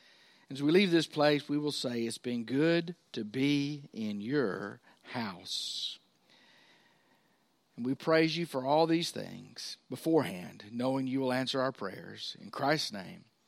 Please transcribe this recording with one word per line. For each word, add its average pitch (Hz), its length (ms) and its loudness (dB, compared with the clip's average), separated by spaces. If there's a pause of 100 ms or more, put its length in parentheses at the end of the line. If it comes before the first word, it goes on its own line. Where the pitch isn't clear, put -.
(500)
As 139 120 -8
we 143 80 4
leave 185 220 8
this 165 160 6
place, 147 400 4
we 147 100 0
will 147 140 -2
say, 120 340 -2
"It's 117 120 -4
been 120 260 -4
good 165 540 2 (160)
to 117 100 -2
be 143 720 0
in 107 260 -4
your 107 640 -2 (220)
house." - 920 -8 (1800)
And 120 80 -4
we 135 100 0
praise 160 400 4
you 170 100 -2
for 131 200 -4
all 151 200 6
these 165 260 2
things - 680 -12 (120)
beforehand, 107 840 0
knowing 131 360 -2
you 131 140 -2
will 127 100 2
answer 131 300 0
our 131 100 0
prayers. 98 680 -10
In 101 100 -14
Christ's 147 400 0
name, 92 320 -12 (240)